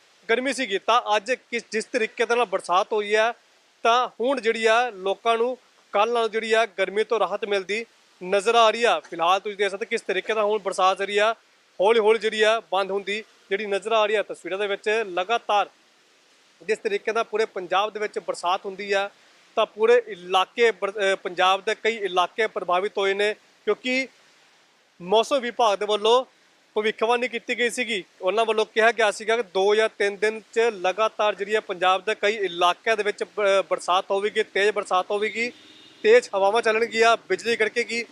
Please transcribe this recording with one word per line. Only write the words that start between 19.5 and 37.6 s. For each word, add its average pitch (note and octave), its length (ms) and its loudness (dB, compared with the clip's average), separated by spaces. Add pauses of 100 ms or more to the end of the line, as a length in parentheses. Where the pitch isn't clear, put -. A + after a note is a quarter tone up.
ਤਾਂ A3 100 2
ਪੂਰੇ A#3 400 2
ਇਲਾਕੇ F#3+ 640 0
ਬਰ-, G3 200 -4
ਅਹ, G3 260 0
ਪੰਜਾਬ F#3 480 0
ਦੇ G#3+ 100 -2
ਕਈ A3+ 220 -2
ਇਲਾਕੇ F#3 500 -2
ਪ੍ਰਭਾਵਿਤ F#3+ 520 -2
ਹੋਏ G3 160 0
ਨੇ, G#3 200 -2 (300)
ਕਿਉਂਕਿ B3+ 440 -2 (920)
ਮੌਸਮ A3 360 2
ਵਿਭਾਗ A3+ 400 0
ਦੇ G#3 80 -6
ਵੱਲੋਂ G#3+ 380 2 (500)
ਭਵਿੱਖਬਾਣੀ A3+ 540 -2
ਕੀਤੀ A3+ 300 -6
ਗਈ A#3+ 120 0
ਸੀਗੀ। A3 340 -6 (160)
ਉਹਨਾਂ G3 240 0
ਵੱਲੋਂ A3 220 0
ਕਿਹਾ A3+ 260 2
ਗਿਆ G#3+ 180 0
ਸੀਗਾ G#3+ 260 -2
ਕਿ A#3+ 60 -2
ਦੋ G3 320 0
ਜਾਂ A3 140 2 (100)
ਤਿੰਨ G3+ 180 -2
ਦਿਨ G#3+ 240 -2
'ਚ - 180 -10
ਲਗਾਤਾਰ G#3+ 760 0
ਜਿਹੜੀ G3 200 -6
ਆ G#3+ 60 0
ਪੰਜਾਬ F#3 440 0
ਦੇ A3 100 -2
ਕਈ G#3 200 0
ਇਲਾਕਿਆਂ F3+ 600 0
ਦੇ G#3 60 0
ਵਿੱਚ G3+ 220 -4
ਬ-, G3 460 2
ਬਰਸਾਤ F3+ 400 0
ਹੋਵੇਗੀ, G3+ 320 -2
ਤੇਜ਼ G3+ 280 0
ਬਰਸਾਤ F#3+ 400 -2
ਹੋਵੇਗੀ, G#3+ 420 -4 (500)
ਤੇਜ਼ A#3 320 6
ਹਵਾਵਾਂ G3+ 280 2
ਚੱਲਣਗੀਆਂ, A3+ 540 2 (120)
ਬਿਜਲੀ F#3+ 280 -2
ਕੜਕੇਗੀ। A3 560 -2